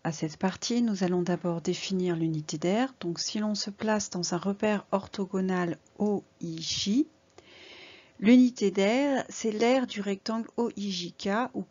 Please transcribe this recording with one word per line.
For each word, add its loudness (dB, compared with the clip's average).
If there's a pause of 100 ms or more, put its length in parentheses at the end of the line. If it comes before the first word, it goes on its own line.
à -2
cette -4
partie, -2
nous 0
allons 2
d'abord -2
définir -2
l'unité -2
d'aire. 0
Donc, -4
si -4
l'on 0
se -6
place -2
dans -4
un 2
repère -2
orthogonal -2 (200)
O -2 (160)
I -6
J, 0 (1120)
l'unité 6
d'aire, 2
c'est -4
l'aire 4
du -6
rectangle -4
O 0
I -4
J -6
K, -2
où -4